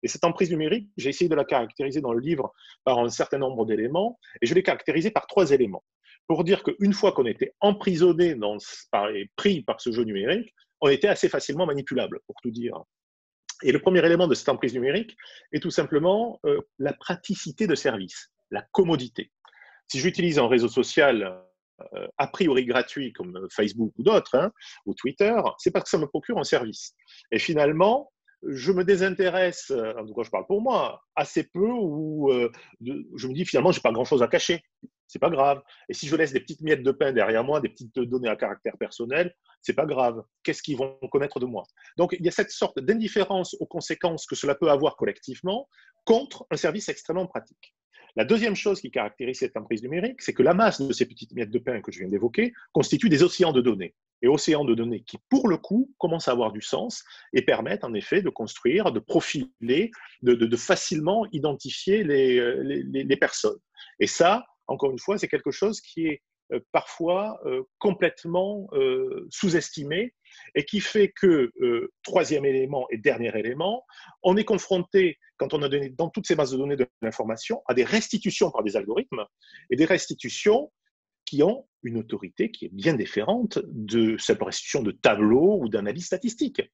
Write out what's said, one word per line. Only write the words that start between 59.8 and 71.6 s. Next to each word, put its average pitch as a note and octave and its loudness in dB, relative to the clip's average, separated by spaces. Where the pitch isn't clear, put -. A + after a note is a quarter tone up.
de, B2 4
de, A2+ 2
de A#2 0
facilement F#3 0
identifier D3+ -2
les, C3+ 4
euh, B2 0
les, C#3 -4
les, C3+ -6
les C3+ 0
personnes. - -2
Et G#2 2
ça, G3 2
encore C3+ -2
une B2 -8
fois, G3+ -4
c'est E3 -6
quelque D3 -2
chose G3+ -2
qui - -6
est, D3+ -4
euh, B2+ -2
parfois, F#3+ -2
euh, C3 -4
complètement, F#3 -2
euh, C3 -2
sous-estimé E3 -4
et D3 0
qui G3+ -2
fait G3+ 2
que, D#3 6